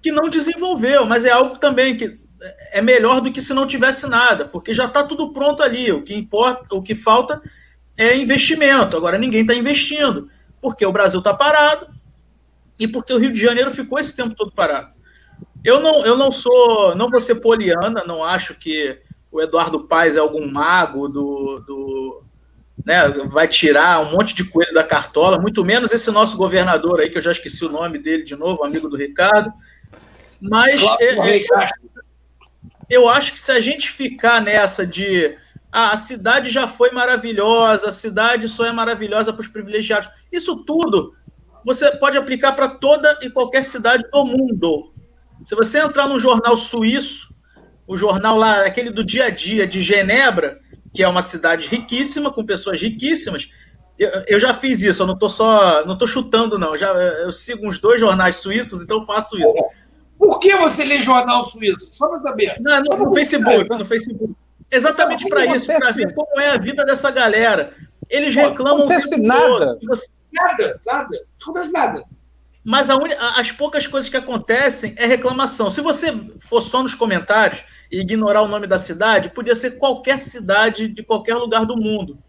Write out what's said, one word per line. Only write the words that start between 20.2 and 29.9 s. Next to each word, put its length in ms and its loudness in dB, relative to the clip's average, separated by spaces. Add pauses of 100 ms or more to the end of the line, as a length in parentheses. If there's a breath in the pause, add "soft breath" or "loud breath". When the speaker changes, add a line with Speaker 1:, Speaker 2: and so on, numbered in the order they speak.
Speaker 1:
mago 640 0
do, 560 -6
do, 580 -10 (640)
né, 240 4 (180)
vai 200 2
tirar 540 4
um 100 -4
monte 240 0
de 80 -4
coelho 300 0
da 100 4
cartola, 560 0
muito 260 -2
menos 260 0
esse 200 -2
nosso 260 2
governador 600 0
aí, 100 0
que 80 -6
eu 40 -4
já 100 0
esqueci 340 -6
o 40 -4
nome 280 -6
dele 260 -2
de 120 -14
novo, 280 -4
amigo 240 -4
do 80 -8
Ricardo. 560 0 (880 soft breath)